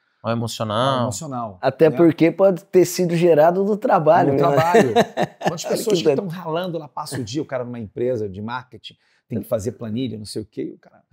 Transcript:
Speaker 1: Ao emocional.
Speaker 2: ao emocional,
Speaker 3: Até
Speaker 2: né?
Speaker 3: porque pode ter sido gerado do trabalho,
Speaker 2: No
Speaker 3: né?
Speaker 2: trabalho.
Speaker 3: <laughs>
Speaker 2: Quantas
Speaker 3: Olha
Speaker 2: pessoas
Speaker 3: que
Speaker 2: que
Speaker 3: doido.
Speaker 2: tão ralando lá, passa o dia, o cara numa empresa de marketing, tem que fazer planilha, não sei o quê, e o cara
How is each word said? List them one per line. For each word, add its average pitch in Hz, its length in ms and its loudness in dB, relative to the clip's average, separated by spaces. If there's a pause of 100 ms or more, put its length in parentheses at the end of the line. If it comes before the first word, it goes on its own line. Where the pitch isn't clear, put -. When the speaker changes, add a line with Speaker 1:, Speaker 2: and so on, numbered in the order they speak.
(220)
Speaker 1:
Ao 113 100 -4
emocional. 117 680 -2
Speaker 2:
ao 120 60 -2
emocional, 123 560 -8
Speaker 3:
Até 135 280 4
Speaker 2:
né? - 80 0
Speaker 3:
porque 165 340 4
pode 190 340 2
ter 180 200 4
sido 175 300 -2
gerado 170 500 4
do 208 120 0
trabalho, 180 500 2
Speaker 2:
No 135 60 2
Speaker 3:
né? 135 60 0
Speaker 2:
trabalho. 147 540 4 (240)
Speaker 3:
<laughs> - 240 -4
Speaker 2:
Quantas 165 240 -4
Speaker 3:
Olha - 100 -2
Speaker 2:
pessoas 208 220 0
Speaker 3:
que 160 60 -2
Speaker 2:
que - 0 -
Speaker 3:
doido. 147 140 2
Speaker 2:
tão 202 100 -6
ralando 170 500 -6
lá, 151 100 -12
passa - 320 -12
o 127 40 -6
dia, 127 180 -6
o - 40 -8
cara 127 180 -6
numa 120 160 -12
empresa 113 500 -4
de 95 120 -12
marketing, 120 540 -12 (320)
tem 110 140 -8
que - 60 -14
fazer 113 260 -4
planilha, 113 460 -8
não 110 60 -16
sei 110 180 -10
o - 20 -18
quê, - 200 -12
e - 80 -12
o - 40 -20
cara - 360 -20